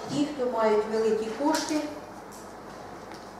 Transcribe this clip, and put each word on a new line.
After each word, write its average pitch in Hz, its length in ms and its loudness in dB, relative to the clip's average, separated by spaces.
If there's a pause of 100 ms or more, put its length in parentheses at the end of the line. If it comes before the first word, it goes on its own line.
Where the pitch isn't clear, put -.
(120)
ті, 294 140 0
хто 247 260 0
мають 214 420 6
великі 220 340 4 (160)
кошти 302 320 2 (1600)